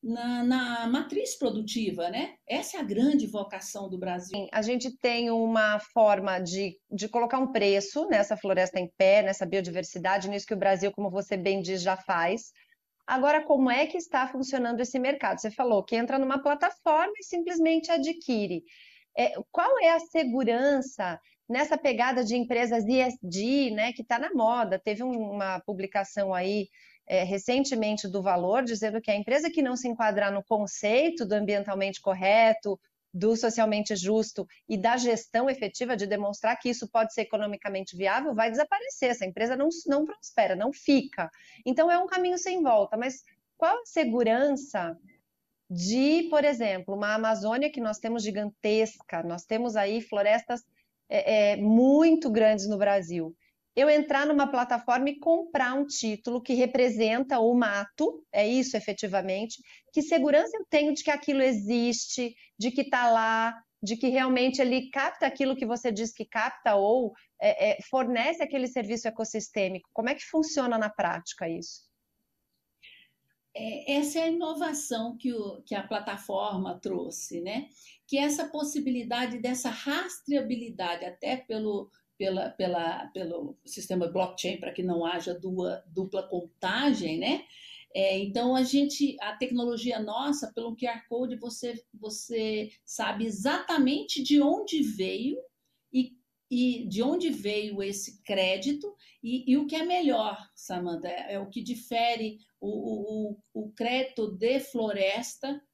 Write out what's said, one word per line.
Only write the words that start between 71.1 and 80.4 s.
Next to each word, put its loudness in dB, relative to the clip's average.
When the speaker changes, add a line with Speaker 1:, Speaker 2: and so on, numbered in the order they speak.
Speaker 2:
isso? -10
Speaker 1:
É, -6
essa 0
é 2
a 2
inovação -2
que -4
o, -6
que -8
a -4
plataforma -4
trouxe, -6
né? -6
Que 0
é 2
essa 0
possibilidade -4
dessa -4
rastreabilidade -4